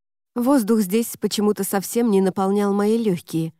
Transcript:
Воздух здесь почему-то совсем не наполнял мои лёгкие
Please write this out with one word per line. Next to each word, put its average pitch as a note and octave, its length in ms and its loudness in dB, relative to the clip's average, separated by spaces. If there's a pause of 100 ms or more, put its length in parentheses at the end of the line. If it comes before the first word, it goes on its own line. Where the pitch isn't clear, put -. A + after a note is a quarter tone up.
(340)
Воздух A#3 460 2
здесь G#3+ 380 -2
почему-то G3+ 460 -2
совсем A3+ 460 -2
не G3 100 4
наполнял G3 520 0
мои G#3 240 0
лёгкие E3+ 640 -4